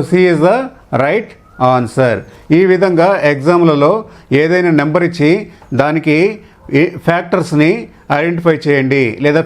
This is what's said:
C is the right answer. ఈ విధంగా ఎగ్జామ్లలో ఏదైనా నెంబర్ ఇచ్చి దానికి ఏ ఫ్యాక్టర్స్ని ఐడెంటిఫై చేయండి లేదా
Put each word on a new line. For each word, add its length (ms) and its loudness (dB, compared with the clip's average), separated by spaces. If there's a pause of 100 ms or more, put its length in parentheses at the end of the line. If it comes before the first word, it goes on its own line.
C 120 2 (100)
is 140 0
the 100 2 (460)
right 280 -2 (440)
answer. 420 0 (420)
ఈ 20 4 (120)
విధంగా 360 2 (240)
ఎగ్జామ్లలో 600 2 (500)
ఏదైనా 380 0
నెంబర్ 300 0
ఇచ్చి 200 0 (520)
దానికి 360 0 (640)
ఏ 40 4 (240)
ఫ్యాక్టర్స్ని 640 0 (480)
ఐడెంటిఫై 380 -2 (100)
చేయండి 380 0 (220)
లేదా 200 2